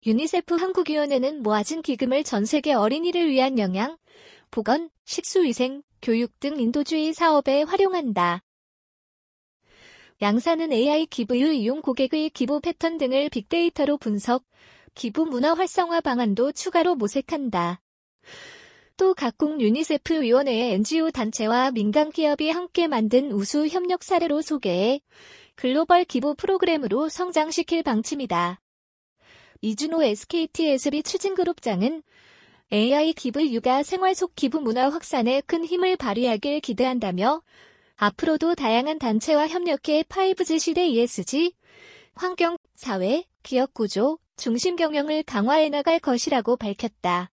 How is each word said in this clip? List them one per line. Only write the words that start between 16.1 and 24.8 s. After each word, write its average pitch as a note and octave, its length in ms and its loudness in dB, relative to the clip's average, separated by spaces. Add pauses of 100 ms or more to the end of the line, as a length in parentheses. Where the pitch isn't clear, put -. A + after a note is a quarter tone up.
추가로 F4 420 0
모색한다. G#3 840 -2 (1160)
또 F#4+ 180 4
각국 D4 460 -2
유니세프 D4+ 600 0
위원회의 B3 520 2
엔지오 D#4 360 0
단체와 A#3+ 640 0
민간 A#3+ 400 0
기업이 D4+ 400 0
함께 F4 360 -2
만든 B3 440 2
우수 G#3 360 0
협력 F4+ 360 -2
사례로 E4 400 0
소개해 A3+ 580 0 (540)